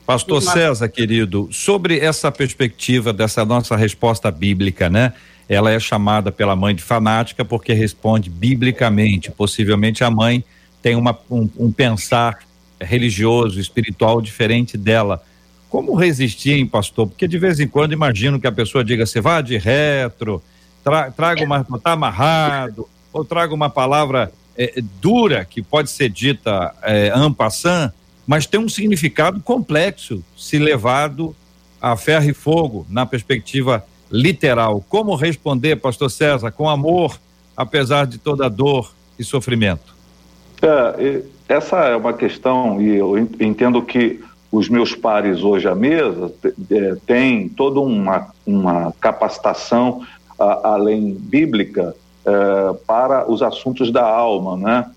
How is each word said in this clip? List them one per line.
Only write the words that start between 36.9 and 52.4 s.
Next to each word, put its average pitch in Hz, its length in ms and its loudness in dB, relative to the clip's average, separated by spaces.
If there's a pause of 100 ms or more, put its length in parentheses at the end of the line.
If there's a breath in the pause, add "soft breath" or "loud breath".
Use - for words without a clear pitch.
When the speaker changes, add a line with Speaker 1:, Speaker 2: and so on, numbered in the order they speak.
Speaker 1:
apesar 139 500 0
de 120 120 -8
toda 139 280 -2
a 127 40 0
dor 127 440 0 (260)
e 120 40 -8
sofrimento? 113 720 -2 (680)
Speaker 3:
É, 147 420 2
e 135 200 -2 (260)
essa 147 360 0
é 120 100 2
uma 113 180 -2
questão, 120 680 -2
e 104 140 2
eu 101 220 2
en-, 113 120 0 (120)
entendo 120 400 2
que 120 420 -2 (280 loud breath)
os 107 180 2
meus 120 260 2
pares 104 480 0
hoje 98 240 2
à - 80 0
mesa 143 560 0 (100)
te-, 127 120 0 (180)
é, 98 240 2 (100)
têm 120 440 2
toda 139 320 0
uma, 98 480 0 (160)
uma 87 560 0
capacitação 117 1040 0 (340 loud breath)
a-, 104 340 2
além 107 400 0
bíblica, 98 800 -2 (320)
é, 98 480 2 (140)